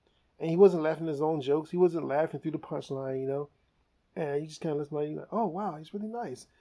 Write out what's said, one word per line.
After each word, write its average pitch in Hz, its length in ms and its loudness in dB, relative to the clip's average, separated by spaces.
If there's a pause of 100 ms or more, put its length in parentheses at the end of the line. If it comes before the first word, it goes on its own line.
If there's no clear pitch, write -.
(400)
And 165 120 -2
he 170 60 2
wasn't 180 260 8
laughing 156 240 0
at 156 40 0
his 143 100 -2
own 156 200 2
jokes. 147 300 0
He 180 60 -2
wasn't 170 300 4
laughing 147 320 0
through 160 120 -4
the 156 80 -4
punchline, 135 600 -6
you 131 80 -4
know. 143 220 -2 (680)
And 147 280 -2
you 160 40 -10
just - 140 -16
kinda 160 160 -2
listen, 147 200 -6
like, 151 120 -2
you're 151 120 -8
like, - 100 -16
"Oh, 220 160 0
wow, 180 280 -6
he's 156 200 -16
really 208 120 -6
nice." 220 380 -8 (160)